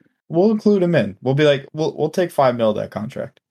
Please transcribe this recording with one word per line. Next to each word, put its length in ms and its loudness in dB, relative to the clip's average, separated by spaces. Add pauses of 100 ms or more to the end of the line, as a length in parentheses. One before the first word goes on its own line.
(300)
We'll 220 2
include 300 2
him 140 2
in. 260 0
We'll 120 0
be 100 2
like, 300 2
"We'll, 240 -4
we'll 120 -2
take 220 -2
five 240 2
mil 180 2
that 160 -6
contract." 600 -12